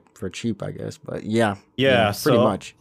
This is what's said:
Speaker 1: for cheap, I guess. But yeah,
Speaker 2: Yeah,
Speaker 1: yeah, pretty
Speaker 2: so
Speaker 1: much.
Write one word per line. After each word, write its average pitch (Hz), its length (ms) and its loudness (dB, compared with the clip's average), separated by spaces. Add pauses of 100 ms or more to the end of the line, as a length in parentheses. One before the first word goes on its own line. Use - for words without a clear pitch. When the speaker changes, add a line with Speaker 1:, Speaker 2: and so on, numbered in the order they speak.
(140)
Speaker 1:
for 95 160 -10
cheap, 104 340 -6
I 98 80 -8
guess. 107 260 -10
But - 280 -10
yeah, 107 300 0 (220)
Speaker 2:
Yeah, 135 120 2
Speaker 1:
yeah, 120 160 6
pretty 117 320 2
Speaker 2:
so 120 60 4
Speaker 1:
much. 104 380 -2